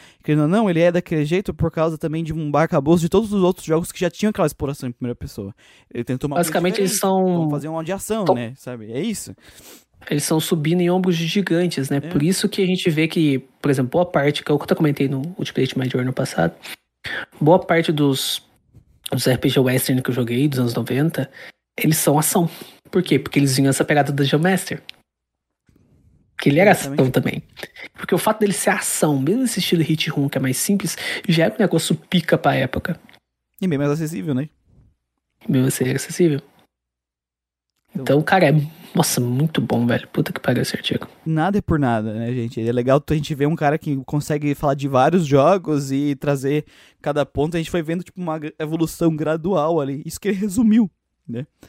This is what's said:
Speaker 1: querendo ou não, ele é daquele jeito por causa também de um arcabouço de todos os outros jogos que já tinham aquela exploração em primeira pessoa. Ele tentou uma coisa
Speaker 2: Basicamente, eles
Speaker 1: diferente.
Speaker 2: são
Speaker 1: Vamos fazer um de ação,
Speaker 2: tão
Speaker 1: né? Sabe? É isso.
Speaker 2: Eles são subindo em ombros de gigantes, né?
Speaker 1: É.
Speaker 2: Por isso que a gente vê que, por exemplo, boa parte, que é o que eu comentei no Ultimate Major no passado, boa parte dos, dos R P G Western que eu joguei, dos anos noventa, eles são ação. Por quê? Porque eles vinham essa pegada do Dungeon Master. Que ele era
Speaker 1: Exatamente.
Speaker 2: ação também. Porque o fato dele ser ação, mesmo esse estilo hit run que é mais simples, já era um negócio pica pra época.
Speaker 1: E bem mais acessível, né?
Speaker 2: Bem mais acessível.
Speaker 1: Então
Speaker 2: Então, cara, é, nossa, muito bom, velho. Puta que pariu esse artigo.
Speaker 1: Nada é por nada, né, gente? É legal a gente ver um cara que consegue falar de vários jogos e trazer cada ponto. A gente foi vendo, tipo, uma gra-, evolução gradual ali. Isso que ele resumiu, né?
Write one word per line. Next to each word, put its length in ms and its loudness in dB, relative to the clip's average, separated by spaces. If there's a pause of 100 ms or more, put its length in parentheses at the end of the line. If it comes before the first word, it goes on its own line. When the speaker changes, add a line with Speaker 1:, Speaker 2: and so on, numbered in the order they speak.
(220)
Speaker 1:
querendo 200 2
ou 60 2
não, 200 2
ele 120 0
é 120 4
daquele 320 0
jeito 300 -2
por 160 -2
causa 260 -2
também 260 -4
de 100 -6
um 220 -4
arcabouço 460 4
de 80 0
todos 240 2
os 100 2
outros 220 2
jogos 260 0
que 80 -16
já 120 0
tinham 180 -2
aquela 180 0
exploração 420 -6
em 40 -6
primeira 240 -8
pessoa. 380 -12 (380)
Ele 120 -6
tentou 240 -4
uma 80 -4
coisa 140 0
Speaker 2:
Basicamente, 280 0
eles 140 0
Speaker 1:
diferente. 80 -4 (160)
Speaker 2:
são 80 2
Speaker 1:
Vamos 260 0
fazer 200 -4
um 120 -6
de 100 -6
ação, 340 -4
Speaker 2:
tão 80 4
Speaker 1:
né? 220 -4
Sabe? 360 -14
É 80 -6
isso. 340 -6 (760)
Speaker 2:
Eles 140 0
são 140 0
subindo 440 0
em 80 2
ombros 260 2
de 100 -2
gigantes, 640 0
né? 80 0
Speaker 1:
É. 40 -2
Speaker 2:
Por 220 -2
isso 280 2
que 100 -2
a 60 2
gente 240 0
vê 180 2
que, 300 2 (240)
por 80 2
exemplo, 220 0
boa 120 2
parte, 400 0
que 80 -2
é 20 6
o 40 4
que 120 -4
eu 60 4
comentei 320 2
no 140 -4 (160)
Ultimate 400 -2
Major 260 -2
no 80 -2
passado, 420 -2 (840)
boa 180 6
parte 320 0
dos, 520 0 (680)
dos 160 -2
R 120 2
P 100 0
G 100 2
Western 440 2
que 80 -2
eu 40 -2
joguei, 340 0
dos 100 -2
anos 160 0
noventa, 560 -2 (480)
eles 180 2
são 220 2
ação. 320 2 (400)
Por 120 2
quê? 160 2
Porque 200 -4
eles 180 4
vinham 140 4
essa 140 0
pegada 280 2
do 40 -2
Dungeon 220 2
Master. 440 -2 (1600)
Que 120 0
ele 80 4
era 140 6
Speaker 1:
Exatamente. 280 0
Speaker 2:
ação 100 2
também. 320 -2 (520)
Porque 200 -4
o 40 2
fato 220 0
dele 120 2
ser 180 -2
ação, 480 0
mesmo 260 0
esse 160 -2
estilo 220 2
hit 280 0
run 180 0
que 80 -4
é 40 -2
mais 180 -2
simples, 380 -2 (300)
já 180 4
era 100 2
um 40 -4
negócio 360 2
pica 420 0
pra 200 2
época. 440 -4 (600)
Speaker 1:
E 60 -2
bem 120 0
mais 140 0
acessível, 420 -4
né? 140 -4 (1000)
Speaker 2:
Bem 140 2
mais 180 0
acessível. 600 0 (1500)
Speaker 1:
Então 80 -8
Speaker 2:
Então, 200 2
cara, 280 4
é, 160 2 (280)
nossa, 260 0
muito 400 0
bom, 260 0
velho. 220 -2
Puta 240 -4
que 80 -10
pariu 220 0
esse 140 -4
artigo. 300 -6 (180)
Speaker 1:
Nada 340 0
é 40 0
por 160 0
nada, 340 0
né, 220 -4
gente? 260 -4
É 120 0
legal 360 2
a 60 0
gente 200 -4
ver 120 0
um 100 0
cara 220 2
que 260 -4
consegue 500 -2
falar 200 0
de 140 -2
vários 380 4
jogos 640 2
e 240 -2
trazer 500 -2 (340)
cada 240 -2
ponto. 320 -4
A 40 -2
gente 100 -6
foi 120 -2
vendo, 200 -4
tipo, 180 -16
uma 180 -6
gra-, 200 -10
evolução 580 0
gradual 640 0
ali. 240 -4
Isso 160 -12
que 80 -4
ele 100 0
resumiu, 520 2 (360)
né? 200 -8 (220)